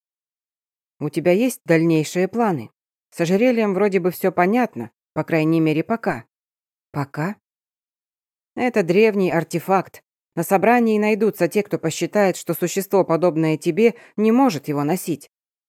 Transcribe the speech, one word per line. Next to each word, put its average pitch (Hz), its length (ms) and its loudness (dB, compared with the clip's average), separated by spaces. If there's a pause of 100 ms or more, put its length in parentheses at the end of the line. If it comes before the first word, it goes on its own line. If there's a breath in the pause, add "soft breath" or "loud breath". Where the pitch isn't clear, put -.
(1000)
У 147 100 -6
тебя 165 220 0
есть 233 340 0
дальнейшие 165 640 2
планы? 185 440 -4 (400)
С - 100 -6
ожерельем 208 520 2
вроде 190 260 0
бы 175 120 0
все 185 200 -2
понятно, 180 600 0 (220)
по - 100 -4
крайней 160 360 0
мере, 156 240 0
пока. 190 420 -6 (640)
Пока? 151 440 -6 (1200)
Это 233 280 -2
древний 196 480 2
артефакт. 170 720 -2 (320)
На 170 80 -2
собрании 220 540 2
найдутся 208 520 0
те, 214 120 -2
кто 175 160 -4
посчитает, 175 600 -2
что - 160 -6
существо, 185 500 -2
подобное 160 540 0
тебе, 196 380 0 (200 loud breath)
не 214 160 2
может 233 360 2
его 143 160 -2
носить. 160 460 -4 (400)